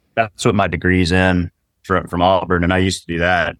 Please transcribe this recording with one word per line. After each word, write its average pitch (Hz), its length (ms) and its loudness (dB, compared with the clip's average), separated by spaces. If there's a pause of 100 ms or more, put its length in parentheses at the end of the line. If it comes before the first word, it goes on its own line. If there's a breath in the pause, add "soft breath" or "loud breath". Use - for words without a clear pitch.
(160)
that's 113 300 -4
what - 100 2
my 98 120 2
degree's 90 440 0
in 92 400 2 (320)
from, 85 240 -2
from 87 140 -4
Auburn. 87 420 2
And 90 100 0
I 92 60 2
used 92 220 -2
to 85 120 -10
do 82 60 -4
that. 85 400 0